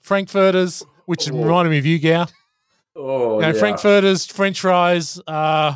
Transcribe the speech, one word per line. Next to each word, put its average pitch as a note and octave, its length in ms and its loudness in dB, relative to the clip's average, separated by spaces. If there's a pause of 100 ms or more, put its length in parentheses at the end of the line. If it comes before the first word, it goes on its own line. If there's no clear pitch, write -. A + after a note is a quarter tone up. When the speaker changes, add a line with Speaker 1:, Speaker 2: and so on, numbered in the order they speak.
Speaker 1:
Frankfurters, F#3+ 840 0 (220)
which E3+ 240 -4
Speaker 2:
Oh. D3 60 -6
Speaker 1:
reminded E3 360 2
me D3 80 2
of C3+ 60 -2
you, E3 140 2
Gow. E3 280 2 (680)
Speaker 2:
Oh, C3 400 -2
Speaker 1:
You G#2+ 60 0
know, D#3 60 2
Speaker 2:
yeah. D#3+ 120 0
Speaker 1:
Frankfurters, G3 680 2
French G3 360 -4
fries, F3 640 0
uh, D#3 480 -2